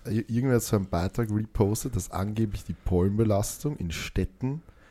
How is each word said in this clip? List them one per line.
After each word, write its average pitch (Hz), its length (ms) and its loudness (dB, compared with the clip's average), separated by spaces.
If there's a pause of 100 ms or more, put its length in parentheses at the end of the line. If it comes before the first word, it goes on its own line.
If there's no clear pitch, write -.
irgendwer 117 460 0
hat 113 80 4
so - 140 2
einen 95 100 0
Beitrag 98 440 0
repostet, 107 640 0
dass - 140 -6
angeblich 104 520 -2
die - 100 -8 (120)
Pollenbelastung 104 920 2
in 85 140 -4
Städten - 680 -4 (300)